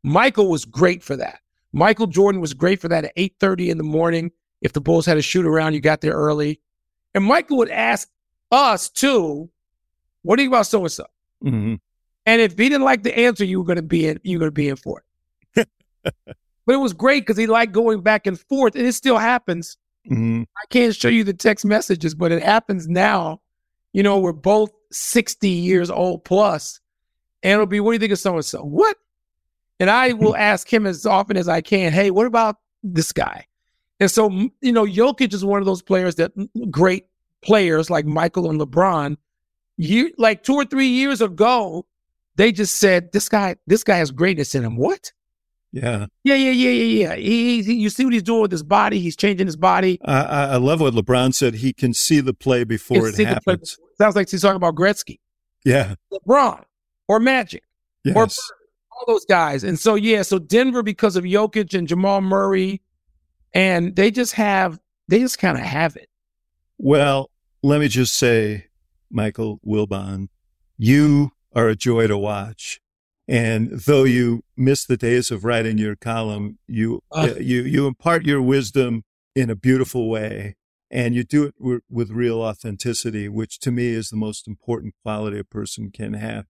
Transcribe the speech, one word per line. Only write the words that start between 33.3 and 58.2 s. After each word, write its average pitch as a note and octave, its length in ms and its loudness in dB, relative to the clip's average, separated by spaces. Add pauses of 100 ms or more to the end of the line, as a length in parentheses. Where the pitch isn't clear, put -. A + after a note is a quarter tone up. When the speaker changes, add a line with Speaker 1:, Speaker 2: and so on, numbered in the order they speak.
Speaker 1:
And G3 120 4
so, A3 160 2
m-, G3 340 -2
you B3 120 2
know, A3+ 120 4
Jokic A3 480 0
is F#3+ 140 -6
one G3+ 140 0
of F#3+ 60 -2
those F#3 140 -2
players F#3 360 0
that, E3 220 -2
m-, G3+ 120 -8 (200)
great F#3 360 2 (340)
players F3 480 2
like D#3 160 0
Michael E3 460 -2
and D#3 100 -2
LeBron, D3+ 560 0 (600)
you, A3 400 0
like, A3 260 2
two C4+ 100 0
or C#4+ 120 2
three C4+ 220 0
years B3+ 340 0
ago, G3 640 0 (500)
they A3 160 4
just F#3 240 -4
said, F3+ 360 2
"This - 180 -2
guy, G3 260 0 (100)
this G3+ 180 2
guy G3 120 2
has D#3 140 0
greatness D3+ 440 -2
in C3 100 0
him." A2+ 120 -6
"What?" E4 360 -4 (580)
Speaker 2:
Yeah. A#2 360 -4 (180)
Speaker 1:
"Yeah, C#4 120 4
yeah, C4+ 160 2
yeah, B3 180 2
yeah, A3+ 400 0
yeah. - 60 -6
He, A#3 460 0
he, A3 120 0
you G#3 160 0
see B3+ 140 -4
what A#3+ 100 2
he's G#3+ 80 0
doing A3 180 0
with G3+ 100 0
his D#3+ 120 -6
body? G3+ 380 0
He's E3+ 160 -6
changing F#3+ 300 0
his D#3+ 100 -6
body." F#3 460 2
Speaker 2:
I, C#3 200 0
I, C#3+ 300 -2
I B2+ 40 0
love C#3+ 240 2
what C3 140 2
LeBron B2 400 2
said. A#2+ 220 0
He B2 180 -2
can B2 180 0
see D3+ 280 2
the C3 120 -4
play B2 320 0
before A#2 360 -4
Speaker 1:
Can A2 80 0
Speaker 2:
it G#2 80 -6
Speaker 1:
see G#3+ 80 4
the B2 180 0
play F#3 100 0
Speaker 2:
happens. - 240 -6
Speaker 1:
before. - 220 -20
Sounds G#3 180 4
like G3 140 0
he's F#3 100 -4
talking F#3+ 160 4
about E3+ 200 0
Gretzky. - 420 -2 (480)
Speaker 2:
Yeah. A2+ 300 2 (140)
Speaker 1:
LeBron B3 520 0 (440)
or A3 140 2
Magic B3+ 440 -2 (500)
or A3 80 6